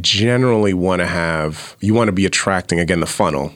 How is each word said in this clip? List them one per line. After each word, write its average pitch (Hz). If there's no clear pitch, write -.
generally 110
wanna 90
have, 82
you 104
wanna 110
be 95
attracting, 90
again, 87
the 78
funnel, 76